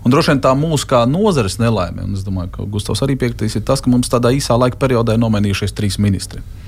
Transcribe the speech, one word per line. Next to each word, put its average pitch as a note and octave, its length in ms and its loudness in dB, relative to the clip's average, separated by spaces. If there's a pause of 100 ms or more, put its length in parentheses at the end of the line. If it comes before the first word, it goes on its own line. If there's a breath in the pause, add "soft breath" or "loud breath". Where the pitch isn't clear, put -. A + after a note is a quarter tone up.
Un - 100 4
droši D#3 200 2
vien C3+ 100 -2
tā C3 100 6
mūsu D3+ 320 0
kā A#2+ 220 4
nozares C#3+ 500 2
nelaime, F#2+ 460 0
un G2 100 -4
es F#2+ 80 -6
domāju, F#2+ 300 -6
ka G2 160 -8
Gustavs G2+ 340 -4
arī C#3 140 0
piekritīs, A#2 400 -2
ir G#2+ 80 -4
tas, C3 160 0
ka B2+ 100 0
mums B2 220 2
tādā A#2+ 240 2
īsā B2 240 0
laika B2 160 2
periodā A2+ 400 2
ir A#2 80 2
nomainījušies G2+ 500 0
trīs G2+ 240 -4
ministri. G2+ 460 -2 (240 loud breath)